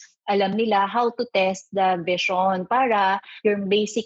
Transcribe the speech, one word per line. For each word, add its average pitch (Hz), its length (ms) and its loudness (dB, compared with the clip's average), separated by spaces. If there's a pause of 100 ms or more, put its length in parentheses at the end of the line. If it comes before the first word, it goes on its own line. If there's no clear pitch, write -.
(280)
alam 202 320 0
nila 208 240 2
how 233 320 0
to 240 160 -4
test 190 400 -2
the 190 320 2
vision 185 640 0
para 214 480 2 (320)
yung 202 240 0
basic 208 320 0